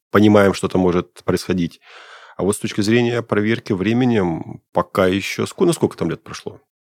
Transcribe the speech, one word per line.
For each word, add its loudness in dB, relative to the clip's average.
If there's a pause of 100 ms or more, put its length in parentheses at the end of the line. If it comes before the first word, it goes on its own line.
(120)
понимаем, 6
что -4
это -2
может -2
происходить. -2 (580)
А -4
вот 0
с -12
точки -6
зрения 0
проверки -2
временем, -2 (100)
пока 0
ещё -4
ско-, -2
ну, 2
сколько -2
там -4
лет -10
прошло? -16 (380)